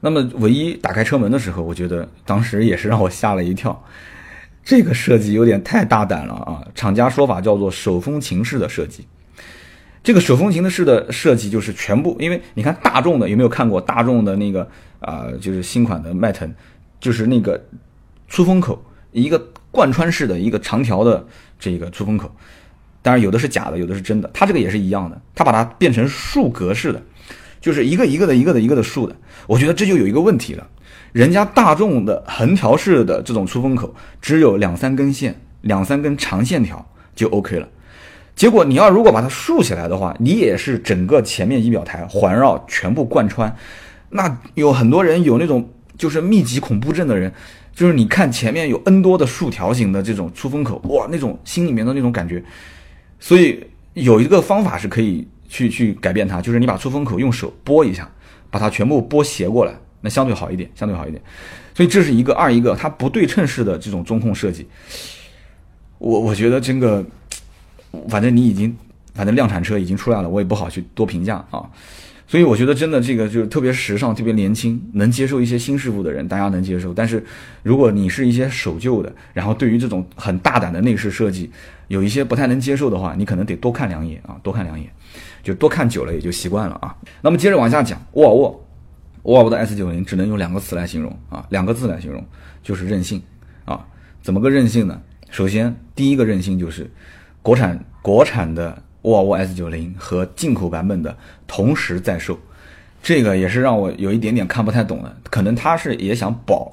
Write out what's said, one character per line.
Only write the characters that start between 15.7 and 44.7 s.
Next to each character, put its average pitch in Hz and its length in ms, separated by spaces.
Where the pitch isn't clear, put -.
款 101 180
的 82 140
迈 104 160
腾， 82 180
就 127 100
是 113 160
那 123 140
个 95 200
出 - 160
风 185 160
口， 147 200
一 123 180
个 160 160
贯 139 200
穿 170 180
式 160 180
的 90 100
一 95 100
个 107 120
长 113 200
条 107 220
的 113 240
这 90 180
个 85 140
出 101 160
风 107 100
口， 92 140
当 123 100
然 127 80
有 95 120
的 - 40
是 135 120
假 - 200
的， 78 100
有 90 60
的 90 120
是 98 40
真 107 200
的， - 120
它 - 140
这 196 60
个 160 80
也 92 100
是 104 80
一 95 120
样 95 200
的， 82 100
它 165 100
把 131 60
它 110 140
变 147 160
成 110 160
竖 196 400
格 92 240
式 127 200
的， - 100
就 165 100
是 143 140
一 139 100
个 226 120
一 139 100
个 190 100
的， 147 80
一 127 80
个 139 120
的， 120 60
一 107 60
个 139 80
的 123 80
竖 113 240
的。 - 80
我 110 120
觉 135 80
得 170 80
这 190 100
就 190 140
有 104 80
一 98 60
个 143 100
问 190 160
题 - 160
了， 76 120
人 120 180
家 202 140
大 202 300
众 151 320
的 - 200
横 165 300
条 123 180
式 156 300
的 - 160
这 - 140
种 98 120
出 120 140
风 131 160
口 104 180
只 160 180
有 117 160
两 98 180
三 131 220
根 139 160
线， 127 260
两 98 240
三 139 160
根 147 160
长 98 260
线 123 220
条 78 180
就 110 140
O 101 140
K 90 160
了。 - 100
结 214 120
果 214 160
你 135 120
要 202 120
如 196 140
果 214 100
把 110 80
它 123 80
竖 320 340
起 - 120
来 85 120
的 87 80
话， 95 240
你 120 200
也 113 180
是 117 220
整 92 280
个 131 140
前 95 260
面 123 160
仪 113 60
表 98 160
台 85 220
环 95 280
绕 113 320
全 - 280
部 143 100
贯 117 240
穿。 107 260
那 175 300
有 147 180